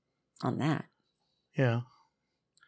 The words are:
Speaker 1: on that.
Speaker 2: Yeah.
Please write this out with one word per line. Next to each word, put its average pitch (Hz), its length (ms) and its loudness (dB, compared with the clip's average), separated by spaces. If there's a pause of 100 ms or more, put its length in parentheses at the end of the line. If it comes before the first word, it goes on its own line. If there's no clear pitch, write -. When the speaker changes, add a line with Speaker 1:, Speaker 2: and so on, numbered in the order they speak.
(400)
Speaker 1:
on 123 160 -2
that. 143 300 -2 (680)
Speaker 2:
Yeah. 120 260 2 (880)